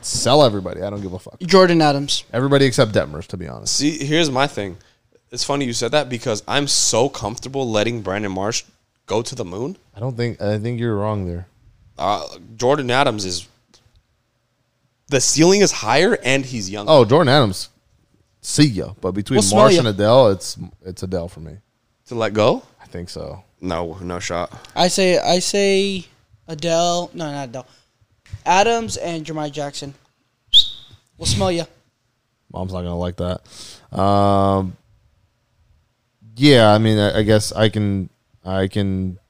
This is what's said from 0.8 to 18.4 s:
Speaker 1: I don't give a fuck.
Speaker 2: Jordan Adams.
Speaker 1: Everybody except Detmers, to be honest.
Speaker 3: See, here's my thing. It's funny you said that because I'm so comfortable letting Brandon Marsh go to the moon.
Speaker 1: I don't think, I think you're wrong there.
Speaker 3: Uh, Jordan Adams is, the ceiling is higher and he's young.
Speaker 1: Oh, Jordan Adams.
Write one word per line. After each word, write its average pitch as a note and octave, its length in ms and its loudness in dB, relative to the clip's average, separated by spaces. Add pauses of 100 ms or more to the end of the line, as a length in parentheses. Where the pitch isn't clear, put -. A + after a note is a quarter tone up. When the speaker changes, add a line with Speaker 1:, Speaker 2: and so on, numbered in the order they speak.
Speaker 1:
I G2+ 80 -6
don't G#2 100 -10
give F#2 140 -10
a F#2 40 -10
fuck. - 220 -20
Speaker 2:
Jordan F3 400 4
Adams. C#3+ 440 0 (100)
Speaker 1:
Everybody C#3 320 2
except A#2+ 260 0
Detmers, D2+ 360 -4
to F#2+ 100 -12
be F2 100 -12
honest. A#1 260 -6
Speaker 3:
See, D3 300 -4
here's D3+ 260 0
my C3 160 0
thing. G2+ 300 -8 (540)
It's B2 120 -8
funny C#3+ 220 -2
you A#2+ 80 -4
said A#2 200 -4
that C#3+ 180 0
because A#2 360 -4
I'm C#3 220 -2
so B2 400 2
comfortable B2+ 640 -8
letting A2 320 -2
Brandon G2 280 -4
Marsh G2 340 -4 (420)
go G#2+ 160 -2
to A#2+ 120 -10
the A#2+ 100 -8
moon. A2 340 -8 (180)
Speaker 1:
I G2+ 40 -14
don't B2+ 160 -6
think, A#2 260 -4
I G#2 160 -2
think A#2 200 -6
you're A#2 180 -2
wrong G2+ 300 -2
there. F2 200 -8 (500)
Speaker 3:
Uh, F2 300 -2 (300)
Jordan B2 340 0
Adams A#2+ 340 0
is, F2 240 -8 (1600)
the C3+ 120 2
ceiling F3 420 4
is F3+ 100 2
higher D3+ 500 2
and C3+ 220 0
he's A#2+ 260 -8
young. G#2 200 -8
Speaker 1:
Oh, C#3+ 160 8
Jordan C3+ 240 4
Adams. B2 400 0 (720)